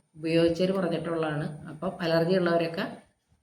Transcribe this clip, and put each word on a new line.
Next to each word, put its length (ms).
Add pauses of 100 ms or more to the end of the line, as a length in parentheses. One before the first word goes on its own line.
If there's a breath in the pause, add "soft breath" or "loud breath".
(160)
ഉപയോഗിച്ചവർ 600
പറഞ്ഞിട്ടുള്ളതാണ്. 720 (200)
അപ്പം 340
അലർജി 360
ഉള്ളവരൊക്കെ 480 (580)